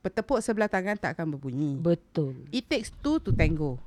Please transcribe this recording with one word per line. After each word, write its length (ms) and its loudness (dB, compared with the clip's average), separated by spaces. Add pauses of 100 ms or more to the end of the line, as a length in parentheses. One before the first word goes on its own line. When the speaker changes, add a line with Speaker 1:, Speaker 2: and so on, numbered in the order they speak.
Speaker 1:
Bertepuk 380 -2
sebelah 280 2
tangan 300 -2
tak 180 -4
akan 180 -2
berbunyi. 460 -2
Speaker 2:
Betul. 720 0
Speaker 1:
It 160 -2
takes 280 -2
two 240 0
to 120 -2
tango. 560 2